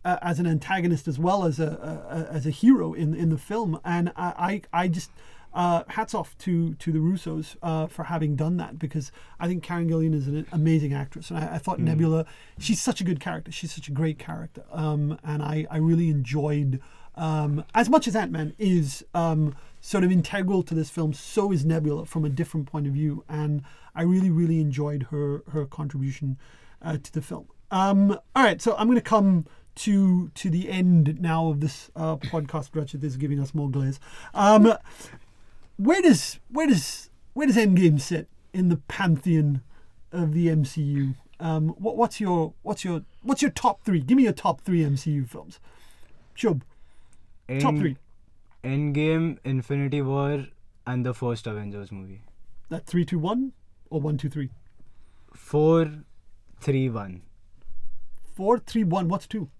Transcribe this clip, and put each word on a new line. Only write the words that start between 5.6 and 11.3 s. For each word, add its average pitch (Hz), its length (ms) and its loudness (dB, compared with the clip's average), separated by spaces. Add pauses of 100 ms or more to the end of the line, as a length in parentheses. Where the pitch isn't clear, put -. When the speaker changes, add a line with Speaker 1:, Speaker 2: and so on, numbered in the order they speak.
Speaker 1:
hats 220 240 -4
off 180 260 -6
to, 165 360 0
to - 160 -4
the 156 80 2
Russos, 160 640 -4
uh, 160 240 -2
for - 160 -10
having 156 320 -2
done 156 220 0
that, 170 200 -8
because 151 340 -6 (280)
I 170 80 -4
think 180 160 -4
Karen 170 260 -2
Gillan 160 240 2
is 143 140 0
an 151 240 -4
amazing 156 420 2
actress. 139 380 -8